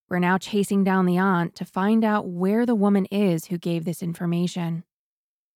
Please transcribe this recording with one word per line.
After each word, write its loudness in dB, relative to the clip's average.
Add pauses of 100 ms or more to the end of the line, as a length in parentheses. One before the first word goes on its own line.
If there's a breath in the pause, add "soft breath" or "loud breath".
We're -2
now 2
chasing 0
down 2
the 2
aunt 0
to -10
find 0
out 0
where 0
the 2
woman 2
is 0
who -6
gave -4
this -6
information." -4 (720)